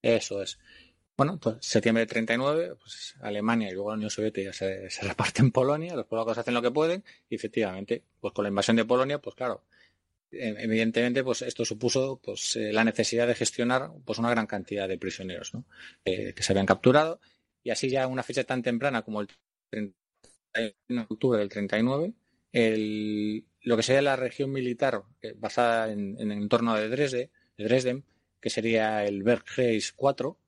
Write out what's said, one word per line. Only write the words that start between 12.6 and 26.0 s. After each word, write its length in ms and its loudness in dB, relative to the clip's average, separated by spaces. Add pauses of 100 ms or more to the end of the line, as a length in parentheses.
la 140 4
necesidad 420 2
de 80 2
gestionar, 560 -2 (140)
pues, 120 -6
una 120 2
gran 180 2
cantidad 400 -4
de 100 -4
prisioneros, 560 -8
¿no? 120 -10 (400)
Eh, 280 -2
que 100 -8
se 100 2
habían 120 4
capturado, 540 6 (420)
y 100 -4
así 180 -2
ya 140 0
en 80 -2
una 120 -4
fecha 220 -2
tan 180 -2
temprana 380 0
como 180 -6
el 80 -4 (420)
treinta 280 -8 (580)
y 180 -2 (140)
uno 140 -2
de 80 -8
octubre 300 2
del 100 0
treinta 280 -2
y 60 4
nueve, 300 0 (400)
el, 880 0 (200)
lo 120 4
que 80 2
sería 180 4
la 140 4
región 380 -4
militar, 500 -2 (180)
eh, 140 -12
basada 560 0
en, 260 -4